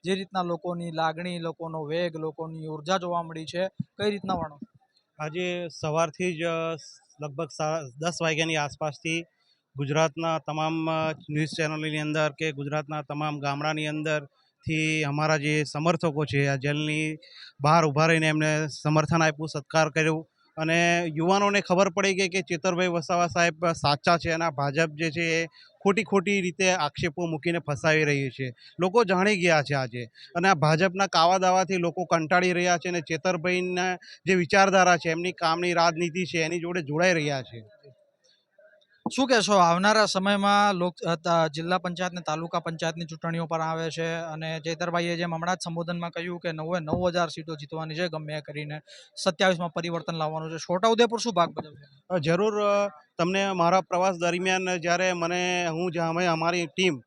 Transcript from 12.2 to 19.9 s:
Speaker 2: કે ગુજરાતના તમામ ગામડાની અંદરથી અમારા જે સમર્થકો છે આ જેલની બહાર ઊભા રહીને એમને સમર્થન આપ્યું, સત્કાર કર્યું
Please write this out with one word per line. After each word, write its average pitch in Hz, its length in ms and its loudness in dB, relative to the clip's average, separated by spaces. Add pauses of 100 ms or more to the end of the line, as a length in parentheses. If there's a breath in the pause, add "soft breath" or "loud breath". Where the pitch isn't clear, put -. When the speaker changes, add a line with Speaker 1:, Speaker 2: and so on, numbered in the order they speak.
Speaker 2:
કે 160 140 -4
ગુજરાતના 147 500 -6
તમામ 151 360 -6
ગામડાની 147 480 -2
અંદરથી 156 1160 -4
અમારા 151 340 2
જે 151 280 0
સમર્થકો 156 600 0
છે 143 220 0
આ 139 100 0
જેલની 151 600 -2 (440 loud breath)
બહાર 156 240 6
ઊભા 151 220 4
રહીને 160 220 4
એમને 151 400 2
સમર્થન 156 540 2
આપ્યું, 156 260 0
સત્કાર 156 400 2
કર્યું 156 400 0 (280)